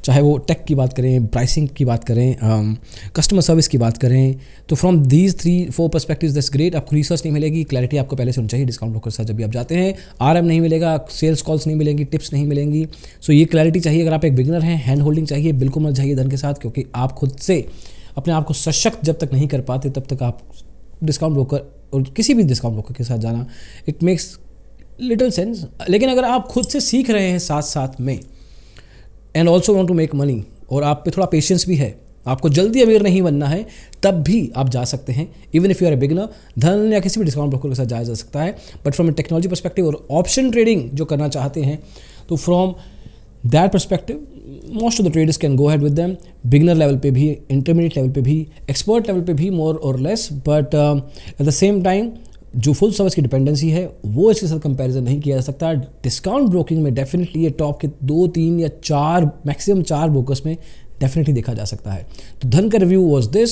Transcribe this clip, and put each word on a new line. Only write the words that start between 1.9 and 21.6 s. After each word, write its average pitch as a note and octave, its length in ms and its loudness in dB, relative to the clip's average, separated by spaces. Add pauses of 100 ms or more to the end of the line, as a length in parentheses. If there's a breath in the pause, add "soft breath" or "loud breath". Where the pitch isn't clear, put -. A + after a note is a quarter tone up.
करें, B2 320 2
um, A2 400 0 (400 loud breath)
customer F3+ 240 4
service D#3+ 280 4
की C#3 100 0
बात A#2 180 0
करें, C3 400 2 (320 loud breath)
तो D#3 80 0
from F3+ 220 4
these D#3 360 4
three, F3 360 0
four E3 200 0
perspectives, D#3 420 -2
that's C#3 240 -2
great। D3+ 180 2
आपको D3+ 220 -2
research D3+ 280 0
नहीं D#3+ 80 -2
मिलेगी, D3+ 320 0
clarity B2+ 320 -2
आपको C3 200 -2
पहले B2 160 -2
से B2+ 80 -2
होनी A2 80 -4
चाहिए C3 180 0
discount A2+ 260 -6
broker A2+ 180 -6
के G#2 40 -8
साथ A2+ 100 -6
जब A2 120 -4
भी A2+ 60 -4
आप A2 80 -4
जाते B2 240 -6
हैं। F#3 200 0 (260 loud breath)
आरएम E3 240 4
नहीं E3 160 4
मिलेगा, D#3+ 500 0
sales D#3+ 320 0
calls D#3 240 -2
नहीं D#3 100 -2
मिलेंगी, D3+ 280 0
tips - 280 -4
नहीं C#3+ 140 -2
मिलेंगी। D3 400 0 (360 loud breath)
So - 80 -2
ये D3+ 140 8
clarity D#3+ 360 2
चाहिए E3 220 2
अगर D#3+ 100 2
आप D#3 120 0
एक C#3+ 120 4
beginner D3+ 260 0
हैं, E3 140 0
hand C3+ 260 0
holding D3+ 240 0
चाहिए, D3 260 0
बिल्कुल C3 300 0
मत D3+ 100 0
जाइए C3+ 220 0
धन C3 160 0
के C3+ 60 -2
साथ, C#3+ 180 -4
क्योंकि B2 300 -8 (100)
आप B2+ 180 -2
खुद C#3 240 -4
से - 320 0 (480 loud breath)
अपने C#3+ 160 -2
आप D#3+ 120 0
को D3 100 -4
सशक्त - 500 -2
जब D#3 140 0
तक C#3+ 140 -4
नहीं C#3 160 2
कर C3+ 120 -2
पाते C3+ 300 -4
तब C3 120 -6 (100)
तक C3 100 -6
आप A#2+ 180 -4 (640)
discount D#3 280 0
ब्रोकर C#3 640 -4